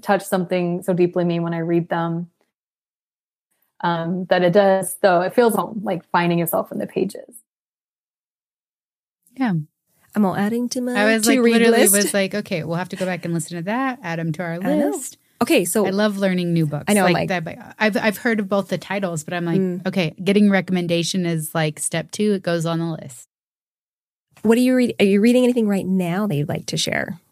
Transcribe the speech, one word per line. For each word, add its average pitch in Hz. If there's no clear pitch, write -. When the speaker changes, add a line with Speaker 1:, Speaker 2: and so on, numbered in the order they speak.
Speaker 1:
touched 196
something 180
so 190
deeply 175
in 175
me 170
when 170
I 165
read 170
them. 170
Um, 170
that 180
it 175
does. 190
So 180
it 185
feels 233
home, 208
like, 196
finding 175
yourself 185
in 202
the 202
pages. -
Speaker 2:
Yeah. 254
Speaker 3:
I'm 208
all 185
adding 233
to 254
my 247
Speaker 2:
I 208
was, 220
like, 233
Speaker 3:
to-read 233
Speaker 2:
literally 233
Speaker 3:
list. 196
Speaker 2:
was 202
like, 196
"Okay, 202
we'll 165
have 180
to 196
go 185
back 180
and 170
listen 170
to 170
that, 254
add 165
'em 165
to 170
our 165
Speaker 3:
I -
know. 294
Speaker 2:
list." -
Speaker 3:
Okay, 240
so 202
Speaker 2:
I 190
love 202
learning 180
new 165
books 147
Speaker 3:
I 208
know, 202
Speaker 2:
like 180
Speaker 3:
like 170
Speaker 2:
that, 175
but 175
I've, 214
I've 220
heard 226
of 190
both 196
the 180
titles, 180
but 180
I'm 175
like, 170
Speaker 3:
Mm. 185
Speaker 2:
"Okay, 185
getting 202
recommendation 180
is, 160
like, 156
step -
two. 214
It 190
goes 170
on 165
the 165
list." -
Speaker 3:
What 226
are 247
you 254
read-, 247
are 208
you 196
reading 247
anything 240
right 196
now 185
that 165
you'd 143
like -
to -
share? -